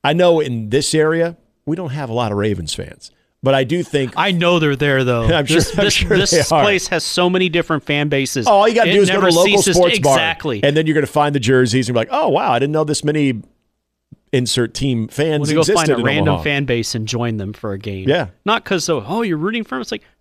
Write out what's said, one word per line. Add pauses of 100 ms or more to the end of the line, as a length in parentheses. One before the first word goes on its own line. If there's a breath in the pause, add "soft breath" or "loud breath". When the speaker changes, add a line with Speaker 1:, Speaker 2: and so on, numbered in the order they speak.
Speaker 1:
I
know
in
this
area, (280)
we
don't
have
a
lot
of
Ravens
fans, (300)
but
I
do
think
Speaker 2:
I
know
they're
there,
though.
Speaker 1:
<laughs>
I'm
sure,
Speaker 2:
This,
Speaker 1:
I'm
Speaker 2:
this,
Speaker 1:
sure
Speaker 2:
this
Speaker 1:
they (140)
are.
Speaker 2:
place
has
so
many
different
fan
bases.
Speaker 1:
Oh,
all
you
gotta
Speaker 2:
It
Speaker 1:
do
is
go
to
Speaker 2:
never
Speaker 1:
a
local
Speaker 2:
ceases
to
Speaker 1:
sports
bar,
Speaker 2:
Exactly.
Speaker 1:
and
then
you're
gonna
find
the
jerseys
and
be
like,
"Oh,
wow,
I
didn't
know
this
many (920)
insert
team
fans
Speaker 2:
I'm
gonna
go
Speaker 1:
existed
Speaker 2:
find
a
Speaker 1:
in
Speaker 2:
random
Speaker 1:
Omaha."
Speaker 2:
fan
base
and
join
them
for
a
game.
Speaker 1:
Yeah. (180)
Speaker 2:
Not
'cause
of,
"Oh,
you're
rooting
for
'em."
It's
like, (180 soft breath)